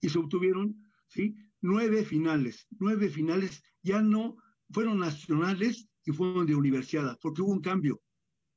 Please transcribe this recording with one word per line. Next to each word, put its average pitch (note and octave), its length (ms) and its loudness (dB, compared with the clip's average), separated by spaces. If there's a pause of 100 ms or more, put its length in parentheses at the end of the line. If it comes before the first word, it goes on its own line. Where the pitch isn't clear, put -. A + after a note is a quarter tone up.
Y E3 100 -2
se E3 80 0
obtuvieron, F#3 580 0 (300)
¿sí?, G#3+ 280 -2 (260)
nueve G#3+ 440 2
finales. D#3 640 -2 (120)
Nueve G3+ 300 2
finales E3 540 -2 (200)
ya G3 200 0
no G#3+ 340 2 (340)
fueron A3 280 0
nacionales F3 920 -2 (180)
y D#3 60 -2
fueron F3+ 340 0
de D3+ 80 4
universidad, C3+ 680 0
porque D#3 220 -4
hubo G3 100 0
un F#3 80 0
cambio. E3 400 -2 (560)